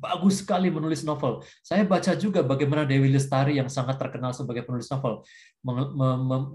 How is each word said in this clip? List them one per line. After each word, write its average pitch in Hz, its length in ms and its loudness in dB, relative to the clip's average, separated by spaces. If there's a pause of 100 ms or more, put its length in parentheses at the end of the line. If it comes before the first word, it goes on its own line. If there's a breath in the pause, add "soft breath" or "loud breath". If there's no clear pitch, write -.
bagus 185 400 2
sekali 185 240 0
menulis 160 400 -2
novel. 143 400 -4 (160 loud breath)
Saya 196 240 2
baca 185 320 2
juga 190 240 0
bagaimana 139 400 2
Dewi 135 240 4
Lestari 135 480 2
yang 127 160 0
sangat 135 320 -4
terkenal 127 320 -6
sebagai 120 320 -6
penulis 123 240 -6
novel 135 320 -4 (400 loud breath)
menge-, 131 320 -4
me-, 131 240 2
me-, 131 360 -2